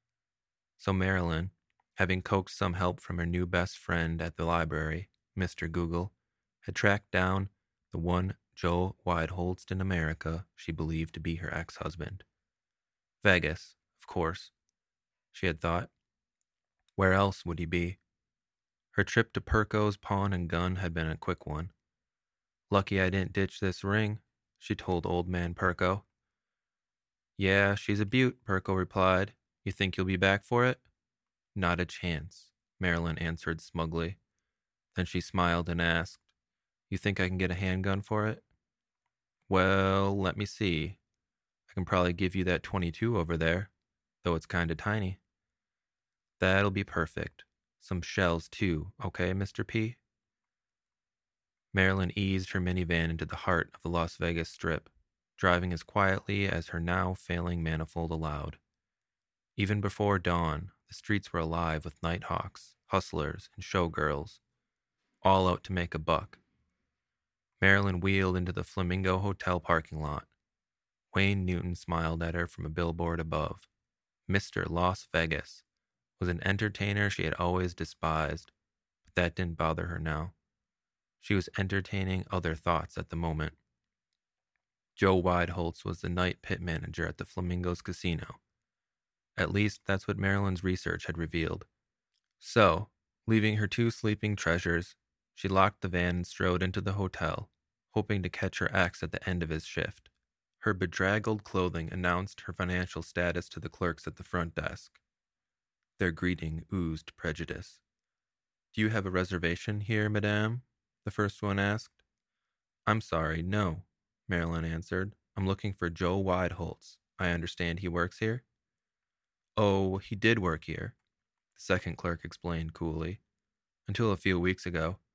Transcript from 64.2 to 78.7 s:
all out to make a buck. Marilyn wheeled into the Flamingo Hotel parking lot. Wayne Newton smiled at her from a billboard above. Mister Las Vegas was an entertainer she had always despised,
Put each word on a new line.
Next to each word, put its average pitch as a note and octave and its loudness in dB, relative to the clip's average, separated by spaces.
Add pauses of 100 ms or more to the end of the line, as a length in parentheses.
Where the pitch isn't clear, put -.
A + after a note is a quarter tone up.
all F#2+ 6
out F2+ 2
to - -6
make F2 -2
a D#2+ -2
buck. D#2+ 0 (1200)
Marilyn G2 6
wheeled F#2+ 2
into F2+ 0
the - -4
Flamingo F#2 0
Hotel F#2 0
parking D#2+ 0
lot. D2 -6 (840)
Wayne G2 2
Newton F2 -2
smiled E2 0
at E2 -2
her E2+ -2
from - -10
a D#2 -4
billboard E2+ 0
above. D#2+ -4 (580)
Mister F#2+ 0
Las F2 0
Vegas E2 -2 (580)
was F2+ 0
an F2 -2
entertainer G2+ 0
she - -4
had D#2+ -2
always F2+ 0
despised, D#2 -2 (520)